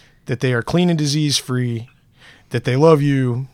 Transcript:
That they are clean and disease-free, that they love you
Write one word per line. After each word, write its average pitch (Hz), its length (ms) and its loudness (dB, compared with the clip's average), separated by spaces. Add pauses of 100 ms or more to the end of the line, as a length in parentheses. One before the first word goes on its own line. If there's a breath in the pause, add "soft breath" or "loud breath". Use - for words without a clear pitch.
(260 loud breath)
That 127 140 -6
they 127 140 0
are 117 80 0
clean 175 280 0
and 165 100 0
disease-free, 131 920 -2 (600 loud breath)
that 123 140 -6
they 127 120 -2
love 156 260 6
you 131 520 0